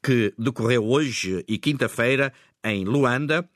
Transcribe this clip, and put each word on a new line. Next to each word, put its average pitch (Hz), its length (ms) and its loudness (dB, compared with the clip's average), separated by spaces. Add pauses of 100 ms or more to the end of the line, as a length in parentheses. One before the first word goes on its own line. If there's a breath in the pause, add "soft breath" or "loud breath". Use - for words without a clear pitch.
que 120 360 2
decorreu 117 460 0
hoje 107 640 0
e 110 80 0
quinta-feira 131 720 0 (320 soft breath)
em 101 220 -2
Luanda 139 720 0